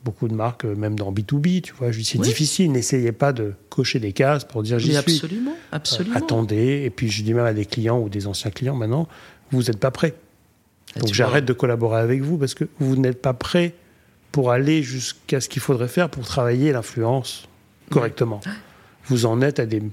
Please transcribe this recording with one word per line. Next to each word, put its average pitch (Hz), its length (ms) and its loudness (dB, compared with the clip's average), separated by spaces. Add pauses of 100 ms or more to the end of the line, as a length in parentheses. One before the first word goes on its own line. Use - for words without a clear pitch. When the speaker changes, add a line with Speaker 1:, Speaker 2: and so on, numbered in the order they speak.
Speaker 1:
Beaucoup 117 240 -4
de 110 40 -2
marques, 113 300 -4
euh, 107 120 -2
même 107 220 -2
dans 98 140 -4
B 101 160 -2
two 143 120 0
B, 180 220 2
tu - 160 -16
vois, 120 140 -2
je 110 80 -4
dis, 110 60 -6
c'est - 140 -2
Speaker 2:
Oui. - 60 2
Speaker 1:
difficile. 156 460 2
N'essayez 123 400 2
pas 139 220 2
de 107 200 -4 (160)
cocher 131 300 0
des 101 140 -2
cases 139 320 2
pour 110 180 -4
dire, « 117 160 0
J'y 151 140 2
Speaker 2:
Mais 143 80 2
Speaker 1:
suis. » 165 140 4
Speaker 2:
absolument, 202 360 -4
Speaker 1:
Euh, - 240 -12
Speaker 2:
absolument. 196 400 -4
Speaker 1:
attendez. 120 720 0
Et 117 40 0
puis, 113 220 -2
je 104 100 -4
dis 110 120 0
même 120 120 2
à 113 80 2
des 104 120 -2
clients 117 340 0
ou 110 80 0
des 101 200 -4
anciens 101 220 -4
clients, 131 260 -4
maintenant, 123 340 0 (420)
vous 127 120 2
n'êtes 110 140 0
pas 131 140 2
prêts. 160 220 -2 (840)
Speaker 2:
Ah, - 60 -6
Speaker 1:
Donc, 110 80 0
Speaker 2:
tu 101 60 -2
Speaker 1:
j'arrête 123 280 4
Speaker 2:
vois. 123 100 0
Speaker 1:
de - 0 -
collaborer 117 460 0
avec 123 220 0
vous 156 160 -2
parce 135 160 -2
que - 100 -6 (160)
vous 135 160 2
n'êtes 127 260 0
pas 131 120 0
prêts 170 400 0 (580)
pour 127 200 2
aller 147 320 4
jusqu'à 127 580 -4
ce - 80 -8
qu'il - 120 -4
faudrait 120 280 0
faire 175 200 0
pour 127 160 -10
travailler 127 460 2
l'influence 120 680 -2 (480)
Speaker 2:
Ouais. 143 60 -4
Speaker 1:
correctement. 117 440 2 (680)
Vous 120 180 2
en 117 160 4
êtes 143 180 2
à 120 60 0
des 107 280 -2